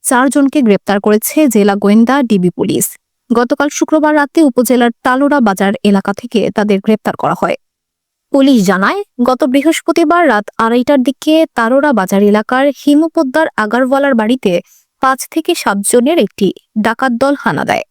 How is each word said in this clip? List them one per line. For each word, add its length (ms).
চারজনকে 560
গ্রেপ্তার 380
করেছে 320
জেলা 300
গোয়েন্দা 320
ডিবি 280
পুলিশ। 280
গতকাল 380
শুক্রবার 420
রাতে 200
উপজেলার 420
তালোড়া 420
বাজার 260
এলাকা 220
থেকে 180
তাদের 280
গ্রেপ্তার 380
করা 180
হয়। 160
পুলিশ 260
জানায়, 300
গত 120
বৃহস্পতিবার 760
রাত 140
আড়াইটার 420
দিকে 260
তালোড়া 420
বাজার 220
এলাকার 340
হিমুপোদ্দার 680
আগারওয়ালার 580
বাড়িতে 320
পাঁচ 180
থেকে 180
সাত 140
জনের 340
একটি 220
ডাকাত 260
দল 100
হানা 260
দেয়। 220